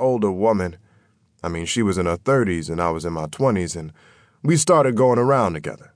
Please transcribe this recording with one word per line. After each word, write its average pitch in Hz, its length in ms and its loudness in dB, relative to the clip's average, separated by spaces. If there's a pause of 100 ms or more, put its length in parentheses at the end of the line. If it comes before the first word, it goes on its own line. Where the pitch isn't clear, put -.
older 117 320 0
woman. 95 440 0 (640)
I 87 100 -6
mean, 82 160 -6
she 117 180 -2
was 95 140 0
in 87 80 0
her 85 100 0
thirties 95 520 0
and 82 120 -4
I 85 100 0
was 80 140 -4
in 85 80 -6
my 78 140 -6
twenties, 90 500 -2
and 78 160 -12 (500)
we 156 140 2
started 147 400 4
going 123 240 4
around 123 320 2
together. 76 440 -12